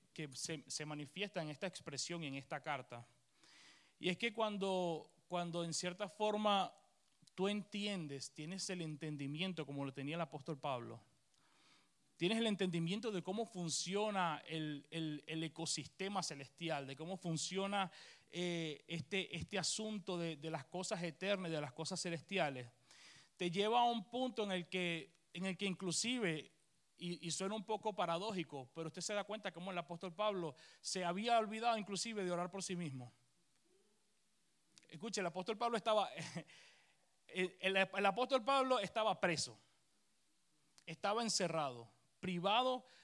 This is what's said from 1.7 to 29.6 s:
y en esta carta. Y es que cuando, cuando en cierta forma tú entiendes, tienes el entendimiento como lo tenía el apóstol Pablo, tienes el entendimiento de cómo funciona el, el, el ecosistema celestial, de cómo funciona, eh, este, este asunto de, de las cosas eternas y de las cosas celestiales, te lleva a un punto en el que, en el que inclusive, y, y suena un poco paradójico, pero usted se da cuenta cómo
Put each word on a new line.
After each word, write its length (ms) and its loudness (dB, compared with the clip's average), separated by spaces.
y 40 -2
en 80 -4
esta 280 -6
carta. 420 -4
Y 100 0
es 80 2
que 160 -2
cuando, 800 0
cuando 360 0
en 120 -2
cierta 340 -2
forma 640 4
tú 120 4
entiendes, 840 -2
tienes 380 -6
el 100 -2
entendimiento 840 -2
como 220 -4
lo 80 -4
tenía 220 -4
el 60 0
apóstol 360 -4
Pablo, 460 -4
tienes 240 2
el 80 4
entendimiento 640 2
de 100 0
cómo 240 -2
funciona 1040 0
el, 420 -4
el, 380 -4
el 160 -2
ecosistema 800 -2
celestial, 640 -4
de 80 -8
cómo 200 -6
funciona, 760 0
eh, 560 -2
este, 480 -2
este 240 -4
asunto 580 -2
de, 180 0
de 140 -8
las 160 -4
cosas 380 -4
eternas 480 0
y 20 0
de 80 0
las 120 -6
cosas 280 -4
celestiales, 720 -2
te 140 2
lleva 300 6
a 20 8
un 260 2
punto 340 0
en 80 0
el 160 0
que, 460 0
en 140 -4
el 100 0
que 120 0
inclusive, 840 0
y, 300 -6
y 20 -2
suena 240 0
un 100 -4
poco 300 -2
paradójico, 800 0
pero 140 -4
usted 140 -8
se 120 -2
da 100 2
cuenta 280 -4
cómo 180 -8